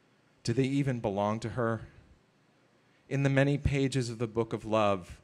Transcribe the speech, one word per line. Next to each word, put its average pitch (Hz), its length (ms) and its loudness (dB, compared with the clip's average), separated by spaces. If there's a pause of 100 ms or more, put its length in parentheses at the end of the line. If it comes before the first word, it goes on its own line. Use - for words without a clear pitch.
(440)
Do 117 120 0
they 135 100 2
even 135 360 -2
belong 104 400 0
to 113 100 -6
her? 113 320 -2 (1300)
In 135 140 0
the 139 60 4
many 139 280 4
pages 135 500 0
of 117 100 -8
the 120 80 -2
Book 113 280 -2
of 107 100 -6
Love, 104 600 2